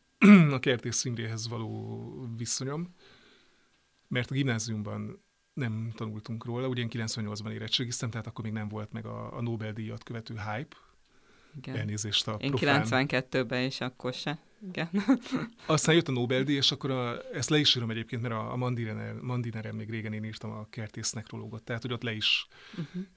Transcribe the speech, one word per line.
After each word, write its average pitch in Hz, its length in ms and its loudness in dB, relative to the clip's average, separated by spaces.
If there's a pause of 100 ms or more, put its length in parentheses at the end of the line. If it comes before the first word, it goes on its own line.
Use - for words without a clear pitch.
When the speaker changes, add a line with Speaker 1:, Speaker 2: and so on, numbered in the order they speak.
(180)
Speaker 1:
<clears throat> 190 340 12
a 131 80 2
Kertész 120 460 2
Imréhez 113 420 -4
való 110 640 -6 (260)
viszonyom, 139 560 -4 (1120)
mert 123 240 -2
a - 20 -6
gimnáziumban 110 880 -2 (300)
nem 113 420 -4
tanultunk 110 500 -6
róla, 120 220 -4
ugye 123 140 -2
én 117 80 -2
kilencvennyolcban 110 600 -4
érettségiztem, 113 580 -2
tehát 110 180 -6
akkor 113 160 -10
még 107 100 -4
nem 107 140 -4
volt 107 240 -6
meg - 140 -8
a, 113 320 -8
a 123 40 -4
Nobel-díjat 110 600 -4
követő 117 300 -8
hype. 107 420 -6 (800)
Speaker 2:
Igen. 131 180 -8
Speaker 1:
Elnézést 104 520 0
a 113 40 -2
Speaker 2:
Én 107 60 -2 (120)
Speaker 1:
profán 135 80 2
Speaker 2:
kilencvenkettőben 131 1080 2
is, 127 180 -2
akkor 127 320 -6
se. - 260 -6 (280)
Igen. 165 220 -4 (420)
<laughs> - 340 -6
Speaker 1:
Aztán 156 300 6
jött 165 120 6
a 135 40 0
Nobel-díj, 131 440 2
és 139 160 4
akkor 135 200 -2
a, 123 300 -2 (120)
ezt 139 160 -2
le 156 100 6
is 147 160 6
írom 117 140 -2
egyébként, 113 320 -4
mert 117 120 -2
a, 113 180 -2
a 123 40 -4
Mandineren, 110 600 -2
Mandineren 113 600 -4
még 107 140 -6
régen 110 240 -4
én 107 100 -4
írtam 110 280 -8
a 107 180 -10
Kertész 110 420 -6
nekrológot, 110 520 -8
tehát 117 180 -6
hogy 127 120 -4
ott 117 100 -6
le 117 100 -2
is, - 340 0 (280)
Speaker 2:
Mhm. 180 280 -6 (140)